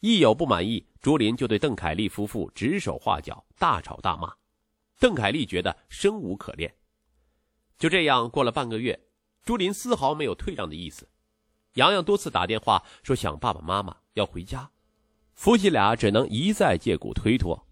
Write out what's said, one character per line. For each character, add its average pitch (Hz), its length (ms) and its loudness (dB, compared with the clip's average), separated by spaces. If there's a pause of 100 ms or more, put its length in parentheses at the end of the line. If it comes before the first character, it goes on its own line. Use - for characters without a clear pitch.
一 214 180 2
有 120 160 8
不 160 100 -2
满 95 200 2
意， 113 220 -4 (140)
朱 147 160 2
琳 113 180 2
就 123 140 -4
对 107 100 2
邓 131 160 0
凯 80 200 -4
利 98 160 -2
夫 104 160 -6
妇 104 280 -8
指 147 240 -2
手 82 200 -6
画 76 220 -2
脚， - 220 -14 (160)
大 139 220 0
吵 - 220 -14
大 85 160 -2
骂。 82 120 -8 (720)
邓 247 140 4
凯 107 160 0
利 135 160 -2
觉 90 160 -4
得 92 140 -2 (120)
生 208 320 -2
无 98 160 -6
可 - 160 -14
恋。 82 200 -8 (1040)
就 160 100 0
这 175 160 2
样 127 240 2
过 131 160 0
了 120 80 0
半 131 160 -4
个 113 100 -4
月， 117 300 -6 (360)
朱 233 120 -2
琳 190 160 0
丝 240 220 -2
毫 135 200 0
没 151 100 -4
有 104 100 -2
退 - 180 -8
让 90 160 -8
的 76 60 -12
意 82 160 -12
思。 - 180 -20 (680)
洋 147 180 4
洋 185 120 0
多 196 140 2
次 - 100 -6
打 90 180 -2
电 110 140 -2
话 101 240 2 (180)
说 135 140 0
想 76 220 -4
爸 107 140 -2
爸 76 80 -8
妈 92 220 -2
妈， - 140 -10 (180)
要 104 120 0
回 87 180 -10
家， 131 260 -12 (640)
夫 240 220 6
妻 196 140 4
俩 113 260 4
只 110 140 2
能 110 180 2
一 156 240 0
再 156 240 2
借 85 220 0
故 - 160 -10
推 117 240 2
脱。 - 340 -4